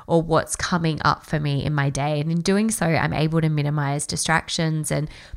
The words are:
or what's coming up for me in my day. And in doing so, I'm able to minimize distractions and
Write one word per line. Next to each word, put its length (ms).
or 120
what's 360
coming 480
up 200
for 140
me 260
in 80
my 180
day. 300
And 100
in 100
doing 320
so, 120
I'm 280
able 280
to 80
minimize 560
distractions 840
and 180